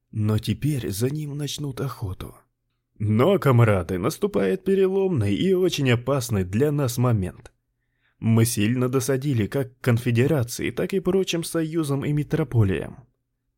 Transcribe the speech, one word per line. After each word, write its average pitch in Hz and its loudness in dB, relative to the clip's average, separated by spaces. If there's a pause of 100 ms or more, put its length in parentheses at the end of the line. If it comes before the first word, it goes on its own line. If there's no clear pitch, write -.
(100)
Но 107 0
теперь 127 -2
за 104 -2
ним 147 -8
начнут 143 -8
охоту. 113 -8 (640)
Но, 120 4
комрады, 104 4
наступает 190 -2
переломный 190 0
и 185 0
очень 165 2
опасный 120 0
для 110 0
нас 143 -2
момент. 113 -2 (720)
Мы 113 4
сильно 120 0
досадили 131 0
как 135 -6
конфедерации, 123 0
так 185 -4
и 190 0
прочим 180 0
союзам 156 -2
и 147 -2
метрополиям. 123 -2 (540)